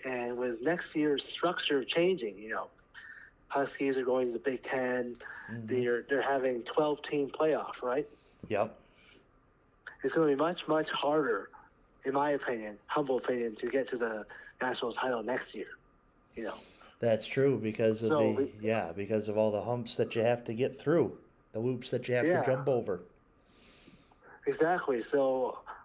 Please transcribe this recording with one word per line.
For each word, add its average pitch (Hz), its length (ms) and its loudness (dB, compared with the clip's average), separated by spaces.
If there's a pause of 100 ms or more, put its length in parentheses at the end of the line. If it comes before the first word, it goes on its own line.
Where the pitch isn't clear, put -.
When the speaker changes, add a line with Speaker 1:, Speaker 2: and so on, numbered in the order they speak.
Speaker 1:
and 123 320 -4
with 120 280 -2
next 170 300 0
year's 151 280 2
structure 151 600 0
changing, 160 540 0
you 110 120 -12
know, 117 180 -6 (800)
Huskies 139 500 0
are 131 60 0
going 123 240 2
to 120 60 -2
the 113 60 -4
Big 131 220 -4
Ten. 127 540 -2 (360)
Speaker 2:
Mm-hmm. 117 160 -8
Speaker 1:
They're, 120 420 0
they're 135 120 2
having 131 420 0
twelve 151 380 0
team 143 280 0
playoff, 156 520 0
right? 127 260 -2 (420)
Speaker 2:
Yep. 107 280 0 (1300)
Speaker 1:
It's 135 100 0
gonna 160 140 4
be 139 80 4
much, 165 320 -2
much 156 240 0
harder, 139 580 0 (560)
in 135 80 -2
my 143 180 2
opinion, 113 460 -4 (100)
humble 135 300 2
opinion, 117 380 -2
to 120 120 -4
get 127 220 0
to 127 80 -2
the 110 280 -2 (360)
national 123 300 -2
title 120 320 -2
next 127 320 -2
year, 104 120 -8 (680)
you 113 80 -8
know. 98 120 -6 (440)
Speaker 2:
That's 113 260 2
true 135 320 4
because 110 460 2
of 110 60 4
Speaker 1:
So - 100 4
Speaker 2:
the, 110 140 6
Speaker 1:
we 135 280 -2
Speaker 2:
yeah, 107 300 0
because 101 380 -2
of 104 80 0
all 107 140 4
the 101 100 0
humps 117 360 -4
that 110 180 0
you 113 60 2
have 120 240 4
to 117 80 -4
get 120 260 -2
through, 143 380 2 (360)
the 110 60 -6
loops 123 320 -4
that 123 180 -2
you 123 60 2
have 123 100 4
Speaker 1:
Yeah. 170 160 4
Speaker 2:
to 120 100 0
jump 135 160 0
over. 107 320 2 (1500)
Speaker 1:
Exactly. 151 520 2
So 131 600 0 (260)